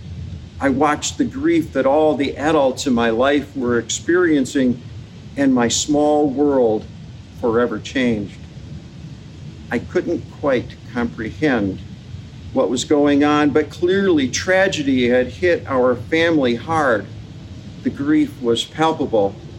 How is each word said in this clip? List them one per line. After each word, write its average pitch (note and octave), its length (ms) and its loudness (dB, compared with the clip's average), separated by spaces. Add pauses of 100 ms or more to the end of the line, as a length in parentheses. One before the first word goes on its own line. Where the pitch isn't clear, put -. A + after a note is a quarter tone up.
(600)
I C#3 80 2
watched D3 480 0
the C#3 80 0
grief D3+ 480 0
that C3 140 0
all D3+ 280 4
the C3 220 -2
adults C#3 500 2
in C3+ 60 2
my A#2 160 4
life C3+ 480 2
were A#2+ 220 0
experiencing, C#3 1040 2 (520)
and C#3 200 2
my A#2 140 2
small D3 600 2
world B2+ 560 2 (560)
forever A#2 380 2
changed. G#2+ 580 -2 (1300)
I B2 80 -2
couldn't E3+ 440 -2 (160)
quite C3 380 -2 (160)
comprehend A#2 880 -2 (720)
what - 160 2
was B2+ 160 -2
going C#3+ 400 4
on, D3 260 4
but D3 200 2
clearly F3+ 580 2
tragedy D3+ 800 2
had B2+ 200 4
hit E3+ 380 0
our B2+ 300 2
family D#3 600 2
hard. C3+ 500 0 (800)
The B2+ 60 0
grief C#3+ 520 0
was A#2 220 0
palpable, B2+ 680 0 (240)